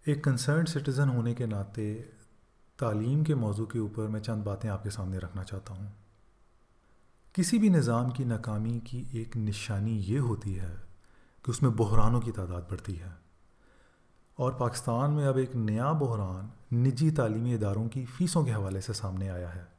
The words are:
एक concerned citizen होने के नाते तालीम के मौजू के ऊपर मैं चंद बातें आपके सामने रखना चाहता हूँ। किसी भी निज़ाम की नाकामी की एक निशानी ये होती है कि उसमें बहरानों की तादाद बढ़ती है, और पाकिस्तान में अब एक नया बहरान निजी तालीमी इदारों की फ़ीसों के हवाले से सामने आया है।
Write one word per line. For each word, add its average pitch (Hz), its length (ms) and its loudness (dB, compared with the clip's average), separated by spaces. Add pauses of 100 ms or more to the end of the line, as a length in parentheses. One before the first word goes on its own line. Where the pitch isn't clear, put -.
एक 147 160 0
concerned 147 440 2
citizen 143 420 2
होने 120 240 2
के 120 120 -2
नाते 104 480 -4 (840)
तालीम 117 440 2
के 151 120 4
मौजू 110 300 0
के 113 140 -4
ऊपर 107 280 -4
मैं 107 140 -2
चंद 107 220 -4
बातें 104 260 -4
आपके 98 200 -4
सामने 95 300 -4
रखना 90 240 -8
चाहता 95 300 -10
हूँ। 101 200 -10 (1400)
किसी 185 240 2
भी 214 100 6
निज़ाम 123 420 4
की 123 140 -4
नाकामी 113 540 -2
की 120 420 -8
एक 117 140 -8
निशानी 107 640 -2
ये 98 180 0
होती 107 360 -2
है 90 220 -4 (680)
कि 123 60 -2
उसमें 120 240 2
बहरानों 107 440 8
की 117 120 -2
तादाद 87 400 -6
बढ़ती 95 220 -6
है, 85 220 -10 (1200)
और 127 220 -2
पाकिस्तान 123 520 0
में 147 140 2
अब 131 120 4
एक 127 180 0
नया 117 380 2
बहरान 107 580 -2 (220)
निजी 135 380 4
तालीमी 120 420 0
इदारों 107 340 0
की 127 180 -6
फ़ीसों 170 400 0
के 123 60 0
हवाले 95 300 -2
से 110 120 -6
सामने 95 340 -4
आया 90 220 -6
है। 87 180 -12 (120)